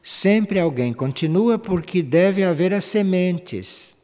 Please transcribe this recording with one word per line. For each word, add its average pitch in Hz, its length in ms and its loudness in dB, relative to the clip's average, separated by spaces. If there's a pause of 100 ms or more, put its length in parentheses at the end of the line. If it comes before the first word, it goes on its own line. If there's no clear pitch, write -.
Sempre 208 560 2
alguém 123 320 0
continua 160 640 0
porque 180 460 -2
deve 185 400 2
haver 180 300 0
as 202 100 -2
sementes 180 1200 -2